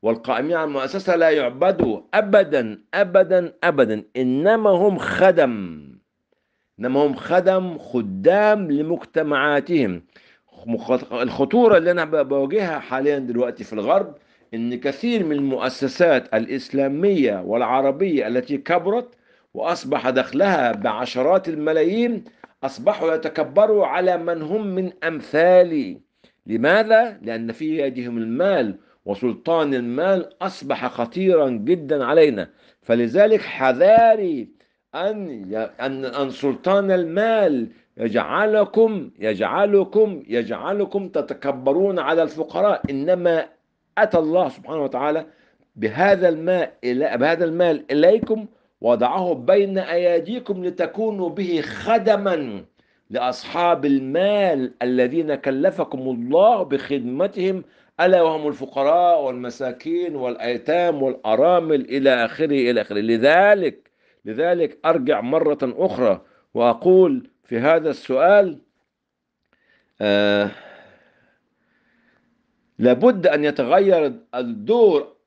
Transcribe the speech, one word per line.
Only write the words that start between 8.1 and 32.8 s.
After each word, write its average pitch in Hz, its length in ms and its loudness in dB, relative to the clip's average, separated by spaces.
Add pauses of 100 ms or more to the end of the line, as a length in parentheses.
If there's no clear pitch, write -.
لمجتمعاتهم. 147 1300 0 (640)
مخ-، 117 460 -4
الخطورة 139 640 2
اللي 170 140 4
أنا 175 140 0
ب-، 156 240 -2
بواجهها 147 500 -2
حاليا 135 400 -2
دلوقتي 120 460 -4
في - 80 -16
الغرب 151 420 -2 (400)
إن 120 260 -6
كثير 196 440 -2
من 156 80 -2
المؤسسات 135 1040 0
الإسلامية 135 1120 0
والعربية 135 800 0
التي 127 320 -4
كبرت 180 500 -2 (460)
وأصبح 135 560 -4
دخلها 131 640 0
بعشرات 123 760 -2
الملايين 165 760 -2 (400)
أصبحوا 160 500 -2
يتكبروا 160 720 0
على 180 300 0
من 165 260 -6
هم 202 240 -6
من 185 240 -4 (140)
أمثالي. 160 960 2 (460)
لماذا؟ 208 760 2
لأن 113 300 -8
في 156 260 -6
يدهم 123 400 -4
المال، 123 600 -2 (260)
وسلطان 131 680 -2
المال 147 540 -2 (140)
أصبح 139 440 -6
خطيرا 151 600 0
جدا 139 560 -2
علينا. 135 440 2 (340)